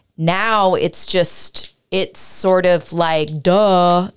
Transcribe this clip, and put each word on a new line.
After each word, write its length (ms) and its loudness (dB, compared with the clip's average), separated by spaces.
now 580 2
it's 300 -2
just, 680 -4
it's 280 -4
sort 460 0
of 260 0
like, 500 -2
duh, 760 2